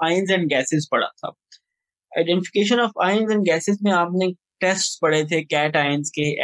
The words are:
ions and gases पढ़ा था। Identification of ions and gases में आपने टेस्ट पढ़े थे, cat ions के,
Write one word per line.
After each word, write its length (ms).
ions 300
and 160
gases 400
पढ़ा 240
था। 160
Identification 720
of 220
ions 280
and 140
gases 360
में 80
आपने 400
टेस्ट 400
पढ़े 240
थे, 200
cat 320
ions 320
के, 180